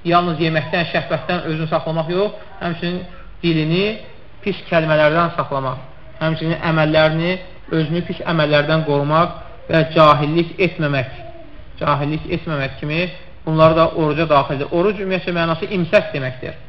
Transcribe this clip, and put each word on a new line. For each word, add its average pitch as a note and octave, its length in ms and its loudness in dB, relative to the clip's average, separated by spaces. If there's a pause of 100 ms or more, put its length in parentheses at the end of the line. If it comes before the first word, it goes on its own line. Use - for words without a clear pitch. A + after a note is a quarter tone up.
yalnız E3+ 380 2
yeməkdən, D#3+ 520 0
şəhvətdən D#3 560 -2
özünü D#3+ 200 -2
saxlamaq D#3+ 420 -2
yox, F#3+ 220 0 (260)
həmçinin F3 420 -4 (400)
dilini E3 460 2 (560)
pis F#3+ 240 -4
kəlmələrdən D#3 680 4
saxlamaq, C3+ 440 -4 (360)
həmçinin D#3+ 440 -2
əməllərini, D#3+ 800 2 (320)
özünü D#3+ 340 0
pis F3 160 -8
əməllərdən D#3 680 2
qorumaq D3 540 2 (280)
və D#3+ 240 4
cahillik D#3 680 4
etməmək, C#3+ 500 0 (680)
cahillik D3 520 -2
etməmək D3+ 520 -4
kimi D3+ 220 -4 (400)
bunlar D#3+ 340 4
da D#3+ 140 4
oruca D#3 380 0
daxildir. C#3+ 440 2
Oruc F#3 280 2
ümumiyyətlə F#3 360 -2
mənası E3 360 -2
imsək E3+ 420 2
deməkdir. C3 560 -8